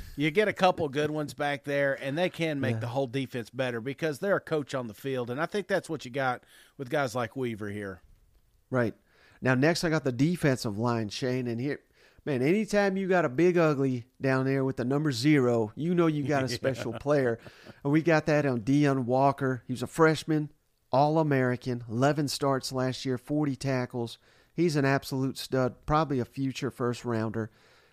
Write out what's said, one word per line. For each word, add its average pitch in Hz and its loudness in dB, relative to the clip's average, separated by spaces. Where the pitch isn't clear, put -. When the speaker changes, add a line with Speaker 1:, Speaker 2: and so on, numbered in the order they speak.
Speaker 1:
<laughs> - -16
you 151 0
get 208 2
a 190 -2
couple 180 2
good 147 -2
ones 151 -6
back 143 -4
there, 143 0
and 135 -4
they 180 0
can 156 -2
make 131 0
Speaker 2:
Yeah. 110 -4
Speaker 1:
the 120 -6
whole 135 -2
defense 127 -6
better 123 -4
because 139 -4
they're 196 2
a - -2
coach 151 -4
on 127 -4
the 104 -12
field, 127 -4
and 127 -6
I 170 -2
think 202 -6
that's 175 -2
what 151 -8
you 123 -12
got 127 -2
with 131 -10
guys 135 0
like 117 -4
Weaver 113 -4
here. 101 -8
Speaker 2:
Right. 120 2
Now, 127 4
next 156 2
I 175 0
got 156 0
the 135 2
defensive 131 0
line, 117 -2
Shane, 127 -4
and 117 -4
here, 135 -4
man, 135 0
anytime 196 2
you 190 -2
got 180 4
a 143 0
big 170 4
ugly 139 2
down 131 2
there 135 2
with 131 -2
the 120 -2
number 147 0
zero, 120 4
you 165 -2
know 170 4
you 151 0
got 135 0
a 127 -2
Speaker 1:
<laughs> - -
Speaker 2:
special 120 -4
Speaker 1:
Yeah. 113 -8
Speaker 2:
player. 135 2
And 143 0
we 160 6
got 156 4
that 147 4
on 123 0
Deion 135 2
Walker. 131 2
He 127 -6
was 117 -6
a 113 -6
freshman, 156 2
All-American, 131 2
eleven 143 2
starts 135 -2
last 127 -4
year, 127 -2
forty 147 -2
tackles. 123 -4
He's 165 0
an 143 4
absolute 135 0
stud, 127 0
probably 151 2
a 117 -2
future 135 -6
first-rounder. 113 -4